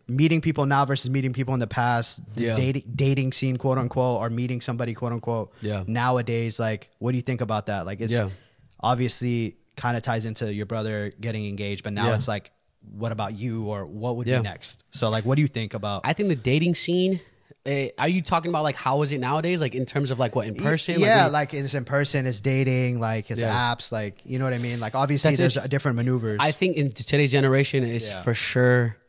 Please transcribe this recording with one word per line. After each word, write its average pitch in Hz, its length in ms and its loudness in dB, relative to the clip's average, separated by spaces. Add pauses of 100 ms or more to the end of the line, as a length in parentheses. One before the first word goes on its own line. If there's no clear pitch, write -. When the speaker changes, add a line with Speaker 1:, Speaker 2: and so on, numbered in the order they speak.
Speaker 1:
meeting 151 340 4
people 151 240 0
now 139 200 4
versus 135 240 -2
meeting 131 240 0
people 131 200 -2
in 127 60 0
the 117 80 0
past, 120 540 0 (120)
the 117 100 -4
Speaker 2:
Yeah. 117 120 0
Speaker 1:
dating, 131 280 0 (120)
dating 139 380 2
scene, 131 240 -2
quote 131 200 0
unquote, 127 440 0
or 113 80 -2
meeting 123 320 -4
somebody, 117 320 -4
quote 120 180 -4
unquote, 117 400 -4 (100)
Speaker 2:
Yeah. 104 260 -2
Speaker 1:
nowadays? 117 720 0
Like, 110 300 -4 (100)
what 117 120 0
do 127 60 0
you 123 60 -2
think 127 180 -2
about 107 260 -2
that? 101 180 -4
Like, 98 160 -8
it's 113 120 -2
Speaker 2:
Yeah. 107 160 0 (520)
Speaker 1:
obviously 120 720 0 (200)
kinda 120 260 -2
ties 113 240 -2
into 110 280 -4
your 104 120 -4
brother 107 460 -4 (100)
getting 110 260 -4
engaged, 101 360 -6
but 104 100 -6
now 104 160 0
Speaker 2:
Yeah. 113 60 2
Speaker 1:
it's 104 120 -2
like, 104 240 -6 (460)
what 113 140 -4
about 107 260 -4
you, 113 280 -4
or 101 200 -6
what 107 300 -6
would 120 100 -4
Speaker 2:
Yeah. 127 120 2
Speaker 1:
be 117 60 2
next? - 480 -8
So, 113 180 0
like, 110 160 0
what 120 100 4
do 147 60 6
you 147 80 4
think 113 240 -6
about 101 320 -4
Speaker 2:
I 147 80 0
think 202 160 0
the 160 60 2
dating 143 400 2
scene, 185 440 2 (460)
eh, 139 240 -2 (100)
are 143 80 2
you 180 140 2
talking 165 280 0
about, 156 140 0
like, 147 140 0
how 135 260 2
is 139 80 0
it 147 80 -2
nowadays? 156 420 0
Like, 120 140 -2
in 131 100 -2
terms 139 260 -2
of, 123 80 -2
like, 120 160 0
what, 113 120 0
in 107 80 -6
Speaker 1:
Y-, 87 80 -4
Speaker 2:
person? 160 320 0
Like, 175 80 4
Speaker 1:
yeah, 208 240 6
Speaker 2:
we 147 60 0
Speaker 1:
like, 151 200 0
it's 139 220 -4
in 131 100 -2
person, 139 400 0
it's 117 160 -2
dating, 127 580 2
like, 113 300 -2
it's 117 120 -4
Speaker 2:
Yeah. 110 120 0
Speaker 1:
apps, 120 380 0
like, 107 340 -4
you 127 140 -4
know 135 60 0
what 127 80 0
I 120 60 -2
mean? 120 200 -4
Like, 110 160 -4
obviously, 143 360 4
Speaker 2:
That's 135 80 4
Speaker 1:
there's 147 180 4
Speaker 2:
it. 123 80 -2
Speaker 1:
a - 20 -6
different 135 300 0
maneuvers. 117 440 0
Speaker 2:
I 151 100 4
think 180 260 0
in 143 140 0
t-, 113 120 -8
today's 143 300 4
generation 135 500 4
is 117 280 -2
Speaker 1:
Yeah. 92 100 -8
Speaker 2:
for 120 120 0
sure, 123 640 4 (100)